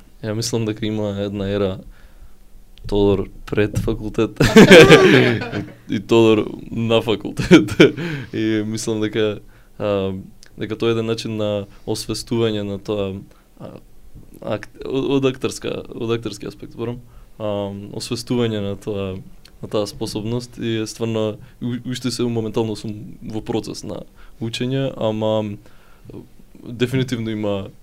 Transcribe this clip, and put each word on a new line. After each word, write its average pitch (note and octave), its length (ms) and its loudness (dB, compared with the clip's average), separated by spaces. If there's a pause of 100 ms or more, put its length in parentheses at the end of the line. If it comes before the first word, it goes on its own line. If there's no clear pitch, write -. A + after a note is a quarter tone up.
(180)
ја G#2+ 160 -6
мислам A2+ 320 -2
дека G#2+ 180 -4
има G#2+ 340 -2
една G2+ 280 -4
ера G2+ 320 0 (1040)
Тодор G2+ 460 2 (140)
пред G#2 360 -2
факултет A2 640 -2 (680)
<laughs> A#2+ 760 2
и A2 120 -2
Тодор A2 460 6 (180)
на A2+ 360 0
факултет. - 680 4 (340)
<laughs> C#3+ 280 -8
И A2 320 0
мислам A2 360 -4
дека, G#2+ 380 0 (360)
а, G2 360 -2 (440)
дека G#2+ 220 -8
тоа A2+ 120 0
е A#2 40 2
еден A2+ 140 -2
начин A2+ 300 -4
на G#2 300 -4 (160)
освестување A2 800 -4
на G2+ 160 -6
тоа, G2 360 -4 (420)
а, - 120 -18 (680)
ак-, - 280 -6 (140)
од, C3+ 320 -4
од C3+ 140 2
актерска, A#2 440 -4 (180)
од A2+ 220 -8
актерски A2+ 380 -6
аспект, - 240 -16
зборам, A#2+ 260 -8 (360)
а, A2 100 -12 (480)
освестување A#2 680 -4
на G2+ 140 -6
тоа, G2 400 -6 (440)
на A#2+ 100 -12
таа G#2 180 -2
способност A2+ 720 -8
и A2+ 200 -2
е A2 80 -2
стварно, A2 500 -4 (220)
у-, B2 260 -6
уште B2+ 260 -4
се B2 140 -4
моментално A2+ 500 -2
сум G#2 220 -10 (240)
во G#2+ 200 -8
процес - 440 -6
на G2 160 -10 (360)
учење, B2+ 580 -4
ама A2 500 0 (1120)
дефинитивно A#2+ 720 -2
има G2+ 360 -4 (160)